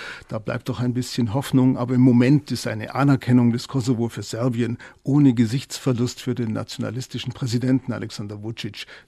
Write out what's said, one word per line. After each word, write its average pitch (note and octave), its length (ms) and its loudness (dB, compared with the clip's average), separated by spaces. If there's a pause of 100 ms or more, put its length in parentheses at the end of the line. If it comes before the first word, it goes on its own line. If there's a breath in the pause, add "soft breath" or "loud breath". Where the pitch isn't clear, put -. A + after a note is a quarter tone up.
(300 loud breath)
Da A2+ 100 -8
bleibt A#2 280 -6
doch A#2 120 -4
ein B2 160 -2
bisschen A#2+ 400 -4
Hoffnung, C#3 80 -2 (340)
aber B2 180 -2
im B2 60 4
Moment B2+ 500 6
ist A#2 160 -6
eine G#2+ 280 -8
Anerkennung B2+ 560 4
des A#2 160 -4
Kosovo A#2 400 -2
für A2 160 -10
Serbien A#2 540 -4 (260 loud breath)
ohne C#3 300 6
Gesichtsverlust A#2+ 880 -2
für B2 140 -4
den A2+ 180 -4
nationalistischen A2+ 800 -8
Präsidenten B2+ 580 0
Alexander G#2 460 -10
Vučić G#2 480 -10 (220 loud breath)